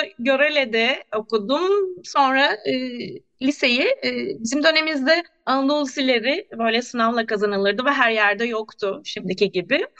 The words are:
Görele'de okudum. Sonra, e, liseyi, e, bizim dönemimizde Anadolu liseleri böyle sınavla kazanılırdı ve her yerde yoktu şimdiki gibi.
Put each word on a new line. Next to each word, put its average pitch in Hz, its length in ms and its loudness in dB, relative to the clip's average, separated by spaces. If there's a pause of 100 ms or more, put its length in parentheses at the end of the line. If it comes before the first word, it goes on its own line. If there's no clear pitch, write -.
(180)
Görele'de 262 880 2 (120)
okudum. 226 540 0 (340)
Sonra, 277 480 2
e, - 220 -2 (680)
liseyi, 262 400 2
e, 381 300 0 (280)
bizim 269 240 -2
dönemimizde 311 580 2 (240)
Anadolu 269 380 2
liseleri 262 640 0 (100)
böyle 226 240 0
sınavla 233 440 0
kazanılırdı 202 580 0
ve 285 60 2
her 254 200 4
yerde 214 340 2
yoktu 220 600 -6
şimdiki 190 480 -2
gibi. 240 340 0 (140)